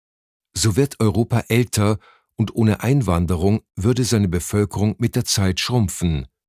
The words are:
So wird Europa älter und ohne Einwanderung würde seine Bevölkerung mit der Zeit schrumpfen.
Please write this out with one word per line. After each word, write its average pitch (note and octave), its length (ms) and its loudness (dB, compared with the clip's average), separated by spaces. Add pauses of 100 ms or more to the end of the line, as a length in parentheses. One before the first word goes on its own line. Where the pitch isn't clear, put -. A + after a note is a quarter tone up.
(540)
So G#2+ 220 0
wird C#3 240 0
Europa A2+ 480 0
älter A2 500 2 (380)
und G#2+ 180 -2
ohne G#2+ 280 2
Einwanderung F#2+ 800 0 (140)
würde A#2 280 0
seine G2+ 240 0
Bevölkerung G2+ 680 -2
mit A#2 180 -2
der A#2+ 80 0
Zeit F#2+ 360 -2
schrumpfen. F2 680 -2 (220)